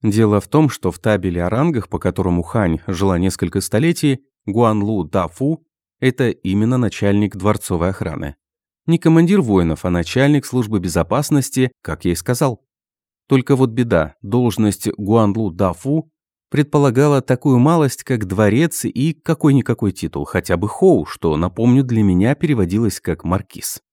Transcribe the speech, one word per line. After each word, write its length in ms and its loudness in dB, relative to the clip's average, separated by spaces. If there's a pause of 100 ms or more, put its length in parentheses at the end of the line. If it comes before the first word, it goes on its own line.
Дело 380 2
в 80 -16
том, 200 2
что 220 -4
в 80 -10
табеле 460 -2
о 60 -2
рангах, 380 -2
по 100 -8
которому 440 -2
Хань 440 -2
жила 320 0
несколько 420 -2
столетий, 600 0 (260)
Гуанлу 580 0
Дафу 600 -4 (360)
это 300 0
именно 480 -2
начальник 580 0
дворцовой 540 -2
охраны. 460 -8 (500)
Не 120 2
командир 420 4
воинов, 440 0
а 60 -2
начальник 560 0
службы 320 -2
безопасности, 920 -2 (100)
как 220 -8
я 80 2
и 20 2
сказал. 500 -4 (640)
Только 280 2
вот 140 2
беда, 520 0
должность 760 0
Гуанлу 540 0
Дафу 600 -4 (400)
предполагала 680 2
такую 380 2
малость, 460 2
как 220 -4
дворец 600 0
и 260 -2
какой-никакой 800 0
титул, 320 -8
хотя 320 -2
бы 120 -2
Хоу, 360 2
что, 320 -2
напомню, 480 2
для 180 0
меня 320 4
переводилось 680 0
как 240 -6
маркиз. 580 -6 (100)